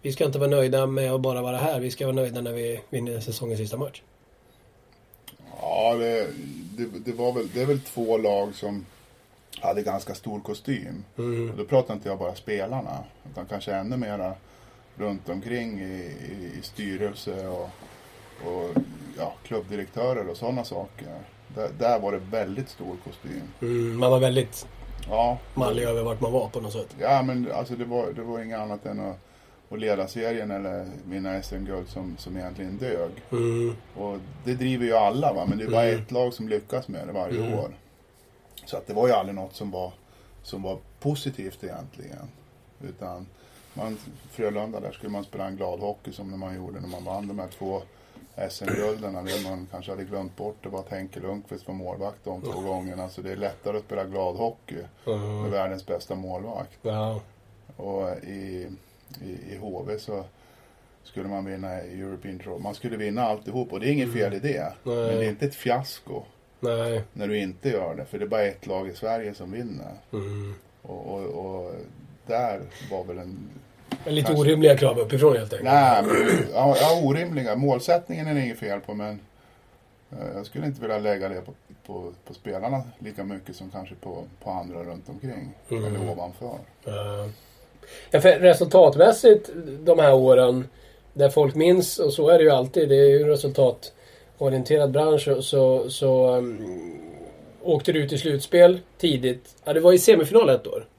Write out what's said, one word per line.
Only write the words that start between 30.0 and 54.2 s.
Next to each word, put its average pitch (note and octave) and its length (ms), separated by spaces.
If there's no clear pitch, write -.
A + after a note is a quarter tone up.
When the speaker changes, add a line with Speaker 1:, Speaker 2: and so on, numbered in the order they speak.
Speaker 2:
serien A2+ 420
eller F#2 360
vinna F#2+ 320
S F#2+ 160
M-guld F#2+ 360
som, F#2 300
som F#2 180
egentligen F#2 400
dög. F2 340
Speaker 1:
Mm. A#2 440
Speaker 2:
Och G2+ 200
det B2 100
driver B2+ 320
ju A2+ 80
alla, A2+ 380
va? F2+ 160
Men G2+ 100
det A2 60
är G#2+ 60
bara A#2 140
Speaker 1:
Mm. A2 180
Speaker 2:
ett - 80
lag B2 240
som A2 140
lyckas G#2+ 400
med F2 180
det D#2+ 60
varje G#2+ 340
Speaker 1:
Mm. A#2 120
Speaker 2:
år. - 120
Så - 120
att F#2 100
det G#2 80
var A#2 140
ju B2 60
aldrig G2 200
något F#2+ 200
som G2+ 160
var, F2+ 220
som - 200
var - 160
positivt C#3 640
egentligen. - 640
Utan F2+ 380
man, A2 240
Frölunda, G#2 500
där G2+ 120
skulle G#2 200
man G2+ 120
spela G2 220
en F#2+ 100
glad F2+ 240
hockey G#2 320
som G2 180
när F#2+ 60
man F#2 200
gjorde F#2 240
när F2+ 80
man F2+ 160
vann G2 240
de G#2 100
här F2+ 100
två F#2+ 240
S G2 300
M-gulderna. G#2 560
Det F#2+ 260
man F#2 220
kanske F2+ 220
hade F#2+ 120
glömt F#2+ 320
bort, G#2 260
det F#2+ 60
var F#2+ 120
att F#2+ 100
Henke F#2+ 300
Lundqvist G2+ 480
var F#2+ 60
målvakt F#2+ 500
de F#2 180
två A2+ 100
Speaker 1:
Mm. F#2+ 120
Speaker 2:
gångerna. F#2 440
Så F#2 120
det F#2+ 120
är F#2+ 40
lättare G2+ 400
att G#2+ 80
spela G2+ 200
glad G2+ 320